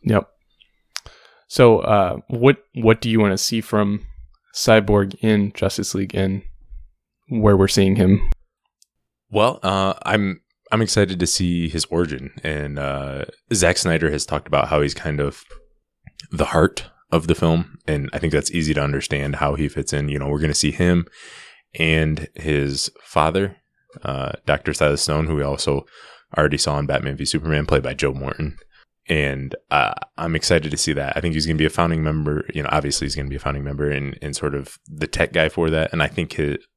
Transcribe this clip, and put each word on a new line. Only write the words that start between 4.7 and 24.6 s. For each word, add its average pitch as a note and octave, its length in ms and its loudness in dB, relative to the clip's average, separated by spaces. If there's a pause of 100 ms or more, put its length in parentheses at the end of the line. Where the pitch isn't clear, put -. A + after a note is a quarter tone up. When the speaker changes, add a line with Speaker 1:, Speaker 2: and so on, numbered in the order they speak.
Speaker 1:
in G#2+ 320 2
Justice - 420 -4
League F#2+ 180 -2
and F#2+ 300 -2 (840)
where G#2+ 280 4
we're F#2+ 120 6
seeing G2 260 4
him? G2 340 4 (1000)
Speaker 2:
Well, G#2+ 320 2
uh, F#2+ 400 0
I'm, G2 380 0 (320)
I'm A2+ 100 2
excited F#2+ 380 2
to F2 80 2
see F2 400 0
his D#2 160 -4
origin, D2 480 -2 (100)
and, D2 340 -6
uh, C#2 500 -6 (280)
Zack F2 240 2
Snyder D#2+ 320 2
has D2 160 -4
talked - 220 -6
about D2 180 2
how D2+ 140 2
he's C#2+ 140 0
kind D2 260 -6
of C#2 240 -6 (880)
the - 140 0
heart - 440 0 (220)
of D#2+ 160 0
the F2 80 4
film, E2+ 500 0
and C#2+ 260 -4
I D2+ 60 -6
think D#2 140 -2
that's D2 180 0
easy D#2 240 0
to C#2+ 80 0
understand C#2+ 540 -2
how C#2+ 180 0
he D2 140 -2
fits - 240 -6
in. D2 160 -2
You D2 100 -4
know, C#2 80 -6
we're D2 140 -2
gonna D2+ 140 0
see D2 180 0
him F2 340 2 (720)
and D#2+ 560 0
his C#2+ 560 -2 (140)
father, F#2 540 0 (440)
uh, C2+ 300 -6 (120)
Doctor D2 300 -2